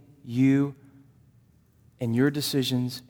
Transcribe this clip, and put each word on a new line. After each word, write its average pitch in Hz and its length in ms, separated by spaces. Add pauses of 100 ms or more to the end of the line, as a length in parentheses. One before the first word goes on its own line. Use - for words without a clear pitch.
(240)
you 135 520 (1200)
and 117 160
your 135 140
decisions 127 800